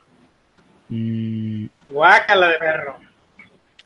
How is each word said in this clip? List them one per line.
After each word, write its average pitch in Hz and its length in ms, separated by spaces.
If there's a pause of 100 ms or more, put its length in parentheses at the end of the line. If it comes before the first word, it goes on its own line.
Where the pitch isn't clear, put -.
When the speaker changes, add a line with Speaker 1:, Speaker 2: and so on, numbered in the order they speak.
(880)
Speaker 1:
Mm. 110 800 (240)
Speaker 2:
Guácala 180 580
de 160 100
perro. 156 380 (880)